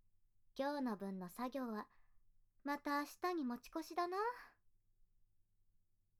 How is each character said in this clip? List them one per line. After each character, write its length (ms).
今 240
日 40
の 140
分 220
の 100
作 220
業 220
は、 160
ま 140
た 220
明 60
日 280
に 100
持 140
ち 100
越 140
し 120
だ 140
な。 80